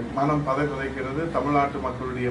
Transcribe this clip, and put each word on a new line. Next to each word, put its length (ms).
மனம் 320
பதை 240
பதைக்கிறது. 500
தமிழ்நாட்டு 480
மக்களுடைய 460